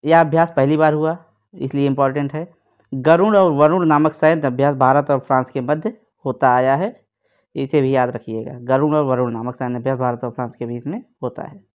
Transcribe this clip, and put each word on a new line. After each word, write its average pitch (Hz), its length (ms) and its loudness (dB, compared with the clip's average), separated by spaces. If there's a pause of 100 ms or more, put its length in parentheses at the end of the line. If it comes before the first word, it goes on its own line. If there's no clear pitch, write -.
यह 160 160 6
अभ्यास 165 360 2
पहली 143 200 2
बार 151 180 4
हुआ, 160 300 -4 (300)
इसलिए 139 320 -4
इंपॉर्टेंट 139 460 -2
है। 160 220 -10 (400)
गरुण 185 420 2
और 185 160 4
वरुण 156 340 2
नामक 151 260 2
सैन्य 156 340 0
अभ्यास 135 300 0
भारत 135 340 2
और 135 80 2
फ्रांस 127 320 -2
के 135 100 -6
मध्य 156 400 -4 (240)
होता 127 300 0
आया 131 220 2
है, - 300 -8 (480)
इसे 139 260 -2
भी 131 140 0
याद 127 160 0
रखिएगा। 117 480 -10
गरुण 131 360 0
और 151 100 2
वरुण 123 280 0
नामक 117 240 -8
सैन्य 123 220 -6
अभ्यास 127 200 -4
भारत 123 260 -4
और 120 60 -6
फ्रांस 120 260 -10
के 120 100 -10
बीच 120 200 -10
में 214 180 -10 (180)
होता 123 200 -10
है। 196 220 -18 (120)